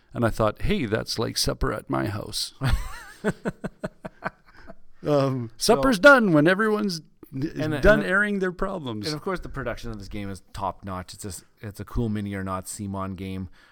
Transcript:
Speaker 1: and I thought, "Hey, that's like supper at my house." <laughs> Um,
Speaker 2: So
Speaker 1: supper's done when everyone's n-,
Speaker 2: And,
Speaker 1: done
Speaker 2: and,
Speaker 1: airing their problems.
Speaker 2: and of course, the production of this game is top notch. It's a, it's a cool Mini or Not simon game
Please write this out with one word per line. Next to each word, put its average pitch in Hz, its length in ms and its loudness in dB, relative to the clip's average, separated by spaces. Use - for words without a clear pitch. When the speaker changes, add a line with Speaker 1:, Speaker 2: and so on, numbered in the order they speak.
Speaker 1:
and 120 120 0
I 110 60 4
thought, 107 320 0
"Hey, 196 240 2
that's 110 320 -2
like 117 200 -2
supper 131 340 0
at 113 160 -8
my 135 200 -2
house." - 500 -6
<laughs> - 720 -2
Um, 135 500 2
Speaker 2:
So - 200 4
Speaker 1:
supper's 262 220 4
done 226 340 8
when 147 140 6
everyone's 202 540 2
n-, 139 240 -4
Speaker 2:
And, 151 240 -2
Speaker 1:
done 208 180 8
Speaker 2:
and, 196 80 -2
Speaker 1:
airing 202 320 2
their 185 120 -2
problems. 151 540 -6
Speaker 2:
and 151 100 -4
of 147 60 -10
course, 185 180 -4
the 143 80 -10
production 117 420 -6
of 107 80 -10
this 98 100 -14
game 101 200 -8
is 95 140 -10
top 95 320 -6
notch. 92 300 -8
It's - 100 -14
a, - 420 -14
it's 101 140 -12
a 101 40 -8
cool 120 240 -2
Mini 101 260 -4
or 95 100 -6
Not 92 240 -6
simon 98 460 -8
game 95 340 -8